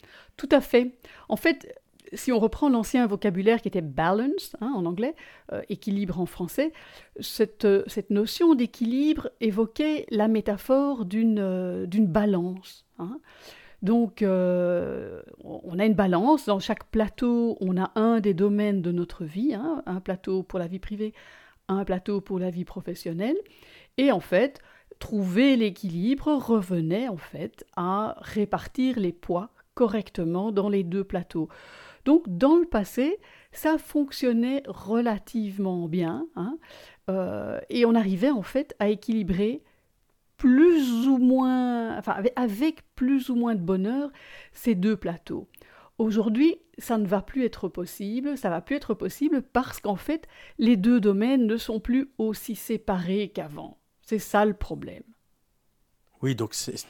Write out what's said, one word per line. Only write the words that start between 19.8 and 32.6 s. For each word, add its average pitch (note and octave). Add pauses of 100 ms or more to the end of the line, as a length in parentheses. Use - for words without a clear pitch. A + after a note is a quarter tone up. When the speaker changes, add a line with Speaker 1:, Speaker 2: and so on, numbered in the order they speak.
Speaker 1:
un F#3
plateau F#3+
pour F#3
la F3
vie F#3
privée, G#3+ (540)
un F#3+
plateau F#3+
pour F#3+
la F#3
vie F3
professionnelle. F3+ (600)
Et C4+
en G3+
fait, G#3+ (400)
trouver G#3
l'équilibre G#3+
revenait G3+
en G3
fait - (120)
à F#3+
répartir A3+
les F#3
poids F3+ (240)
correctement G3
dans G3+
les G3
deux F#3
plateaux. F3 (560)
Donc, D#4+
dans B3
le E4+